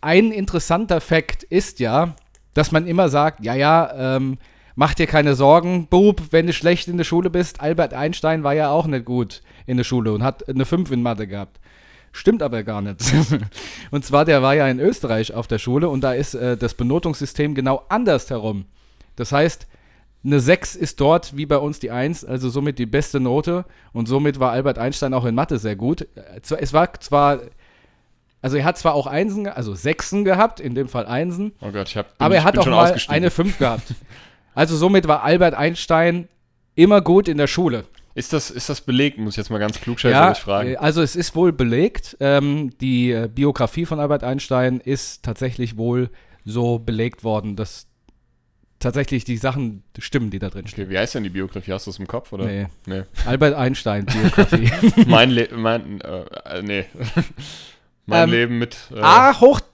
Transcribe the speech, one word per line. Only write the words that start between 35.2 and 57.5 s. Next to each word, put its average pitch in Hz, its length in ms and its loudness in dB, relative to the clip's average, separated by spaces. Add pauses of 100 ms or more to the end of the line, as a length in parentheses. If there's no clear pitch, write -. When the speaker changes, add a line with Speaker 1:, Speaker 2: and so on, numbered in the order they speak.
Speaker 1:
Albert 170 320 4
Einstein 170 760 0 (460)
immer 196 260 8
gut 185 260 4
in 156 120 -2
der 147 80 2
Schule. 135 380 -2 (300)
Speaker 2:
Ist - 200 -6
das, 143 160 -2
ist - 180 -10
das 143 140 -6
belegt, 139 340 0
muss 107 160 -6
ich - 60 -8
jetzt 107 100 -8
mal 113 80 -4
ganz 104 240 -4
klugscheißerisch 131 580 2
Speaker 1:
Ja, - 60 -14
Speaker 2:
fragen. 104 280 0
Speaker 1:
äh, 131 40 -6
also 151 240 0
es 156 160 0
ist 175 180 -6
wohl 175 160 4
belegt. 135 720 -2
Ähm, 143 480 0 (100)
die, 123 320 0
äh, 117 160 -2
Biografie 135 600 -2
von 156 140 -6
Albert 143 220 -2
Einstein 127 580 -2
ist - 420 -6
tatsächlich 120 560 -6
wohl 120 320 -2 (340)
so 120 340 -2
belegt 113 460 -6
worden, 107 320 -4
dass - 300 -10 (920)
tatsächlich 127 460 -4
die 120 120 -6
Sachen 120 480 -6 (140)
stimmen, 117 320 -4
die 98 80 -8
da 98 120 -6
drin 95 160 -12
stehen. 101 180 -10
Speaker 2:
Okay, 95 80 -10
wie 92 60 -2
heißt 113 160 -2
denn 123 80 -4
die 98 80 -6
Biografie? 95 420 -8
Hast 95 140 -8
du 104 40 -12
es 95 80 -12
im 98 100 -12
Kopf, - 240 -10
oder? 95 140 -6
Speaker 1:
Nee. 101 200 -4 (200)
Speaker 2:
Nee. 95 160 -8 (240)
Speaker 1:
Albert 139 280 4
Einstein, 127 520 -2
Biografie. 117 640 4 (180)
Speaker 2:
<laughs> - 180 8
Mein 127 240 6
Le-, 120 240 2
mein, 113 460 -4
äh, 90 240 -12 (340)
äh, 92 40 -8
nee. 101 280 -4
<laughs> - 1160 -8